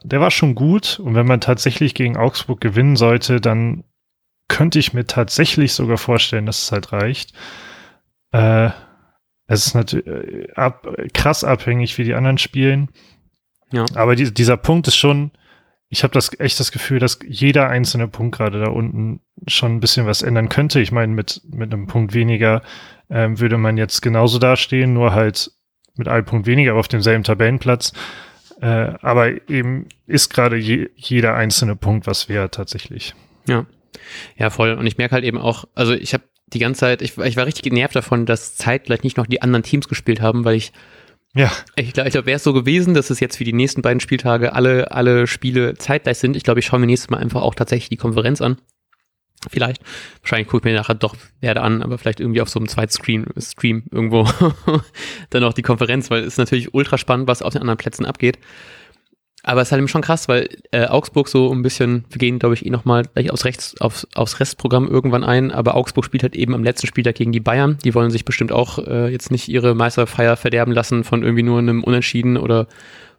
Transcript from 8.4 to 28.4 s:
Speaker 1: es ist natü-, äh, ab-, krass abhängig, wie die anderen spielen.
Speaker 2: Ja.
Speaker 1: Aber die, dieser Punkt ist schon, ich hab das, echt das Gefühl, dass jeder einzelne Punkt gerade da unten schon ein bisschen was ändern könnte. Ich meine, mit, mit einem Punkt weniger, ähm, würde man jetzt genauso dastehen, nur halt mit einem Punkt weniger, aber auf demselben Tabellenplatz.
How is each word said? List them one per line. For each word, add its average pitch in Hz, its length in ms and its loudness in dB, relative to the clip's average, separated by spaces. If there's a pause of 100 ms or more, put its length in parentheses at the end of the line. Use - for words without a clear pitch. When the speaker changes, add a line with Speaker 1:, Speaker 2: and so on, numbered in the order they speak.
Speaker 1:
es 107 200 2
ist - 80 -2
natü-, - 300 0
äh, - 500 -10
ab-, - 320 -2 (260)
krass - 320 0
abhängig, 120 520 0
wie 127 60 -2
die 117 120 -2
anderen 131 220 2
spielen. 135 520 0 (840)
Speaker 2:
Ja. 120 140 0 (100)
Speaker 1:
Aber 117 200 4
die, 123 180 0
dieser 117 240 4
Punkt 165 300 2
ist - 80 2
schon, 143 360 2 (600)
ich - 120 -2
hab 131 80 2
das, - 280 0
echt - 200 -2
das 120 120 -2
Gefühl, 127 280 -2
dass 123 280 0
jeder 135 400 2
einzelne 123 400 0
Punkt 113 300 -4
gerade 104 220 -2
da 107 100 0
unten 110 520 -4 (260)
schon 117 260 0
ein 113 60 0
bisschen 113 260 0
was 104 160 0
ändern 113 260 0
könnte. 143 320 2
Ich 107 120 0
meine, 113 220 0
mit, - 360 -4
mit 113 240 -8
einem 101 140 -6
Punkt 107 260 0
weniger, 113 480 2 (480)
ähm, 110 300 -2
würde 117 180 2
man 110 180 2
jetzt 110 260 -2
genauso 117 360 2
dastehen, 127 560 2
nur 120 200 2
halt 110 380 0 (440)
mit 120 120 -6
einem 117 180 0
Punkt 107 200 0
weniger, 127 260 4
aber 110 100 2
auf 107 60 0
demselben 113 360 2
Tabellenplatz. 120 680 0 (680)